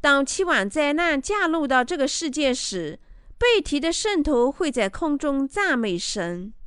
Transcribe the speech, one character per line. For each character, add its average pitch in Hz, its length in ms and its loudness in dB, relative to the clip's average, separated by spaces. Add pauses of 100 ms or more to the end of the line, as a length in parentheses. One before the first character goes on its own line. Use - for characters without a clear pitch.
当 277 240 4
七 - 180 -2
碗 240 240 2
灾 294 240 0
难 311 280 2
降 381 300 0
落 320 160 0
到 254 160 4
这 330 140 -2
个 269 100 0
世 - 240 -4
界 277 220 0
时， 180 460 -6 (380)
被 466 240 4
提 - 180 -2
的 330 140 0
圣 403 300 0
徒 269 280 2
会 311 220 -2
在 208 160 0
空 294 300 -2
中 277 280 0
赞 339 320 0
美 202 200 -2
神。 180 560 -6 (120)